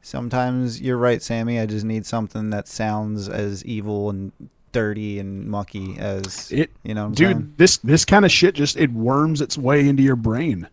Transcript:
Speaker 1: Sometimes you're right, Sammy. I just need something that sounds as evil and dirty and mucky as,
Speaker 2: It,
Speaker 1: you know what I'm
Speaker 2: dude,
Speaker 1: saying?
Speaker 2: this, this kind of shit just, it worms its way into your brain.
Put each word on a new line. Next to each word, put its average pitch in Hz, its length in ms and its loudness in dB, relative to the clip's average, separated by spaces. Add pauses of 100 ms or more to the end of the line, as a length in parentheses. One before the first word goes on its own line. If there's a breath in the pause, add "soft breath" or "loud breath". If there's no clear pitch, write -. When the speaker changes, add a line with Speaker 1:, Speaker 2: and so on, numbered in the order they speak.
Speaker 1:
Sometimes 127 760 -2
you're 127 200 -2
right, 120 200 2
Sammy. 117 400 -4
I 110 60 0
just 107 180 -4
need 110 220 -4
something 107 460 -6
that 104 160 -6
sounds 107 600 -4
as 101 380 -6
evil 104 460 -4
and 98 200 -8 (400)
dirty 107 460 -2
and 98 300 -8
mucky 101 500 -8
as, 98 540 -8
Speaker 2:
It, 156 180 0 (140)
Speaker 1:
you 110 100 -8
know 107 80 -4
what 104 60 -6
I'm 107 80 -6
Speaker 2:
dude, 160 140 6
Speaker 1:
saying? 147 280 -2
Speaker 2:
this, 170 220 6
this 151 260 4
kind 202 180 8
of 185 80 6
shit 185 220 4
just, 143 240 0
it 143 140 2
worms 139 500 0
its - 160 -4
way 139 320 4
into 135 140 4
your 135 120 6
brain. 113 580 -2